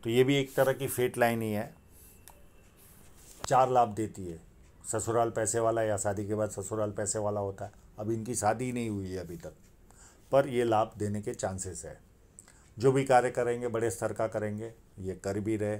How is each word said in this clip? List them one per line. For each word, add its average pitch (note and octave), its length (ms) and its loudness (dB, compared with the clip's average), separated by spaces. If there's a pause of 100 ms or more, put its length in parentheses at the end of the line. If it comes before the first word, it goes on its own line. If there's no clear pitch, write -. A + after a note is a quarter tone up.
तो A#2 60 -4
ये B2 140 6
भी C#3 120 6
एक C3+ 200 0
तरह C3+ 180 4
की C3 140 -4
फेट B2 300 0
लाइन A#2 240 2
ही A2 100 -2
है। G#2+ 220 -4 (1700)
चार B2+ 260 4
लाभ B2 200 6
देती G2+ 360 -6
है, E2 140 -10 (460)
ससुराल A#2 460 0
पैसे A2+ 280 0
वाला A2+ 240 2
या G#2+ 140 0
शादी G2+ 300 -2
के G#2+ 80 -2
बाद G#2+ 160 0
ससुराल G#2 400 -4
पैसे G#2 280 -2
वाला G#2 200 -2
होता G2 260 -6
है। G2 60 -14 (280)
अब A2 120 -4
इनकी A2+ 240 -4
शादी A2+ 360 0
नहीं A#2+ 180 -4
हुई G2 220 -4
है F#2 80 -6
अभी E2+ 180 -10
तक, D#2+ 160 -14 (760)
पर C#3 160 4
ये B2 160 2
लाभ A2+ 340 2
देने G#2 240 -4
के A#2+ 120 -8
चांसेस F#2+ 520 -6
है। D2 140 -14 (760)
जो B2 140 4
भी C3+ 140 2
कार्य B2 260 6
करेंगे, A#2+ 360 -2
बड़े A2+ 240 0
स्तर G#2+ 220 -4
का A2+ 140 -2
करेंगे, A2 440 -4 (280)
ये F#2 160 -6
कर G2 240 -4
भी G#2+ 180 -2
रहे। G#2 220 -2